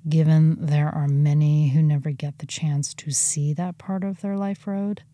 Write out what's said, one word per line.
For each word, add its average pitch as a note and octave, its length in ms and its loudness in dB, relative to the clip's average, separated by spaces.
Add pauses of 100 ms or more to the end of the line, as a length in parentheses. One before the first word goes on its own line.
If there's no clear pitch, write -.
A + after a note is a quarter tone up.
given D#3 500 4
there D3 300 0
are D3+ 180 -2
many D3 600 4
who D3+ 140 4
never D3 280 0
get C#3+ 280 -8
the D3+ 80 -12
chance D3 480 -4
to - 160 -10
see D3 420 -2
that F3 260 -6
part F#3+ 240 -6
of G3 180 -6
their G3 160 -4
life G3 300 -6
road G3+ 360 -6 (120)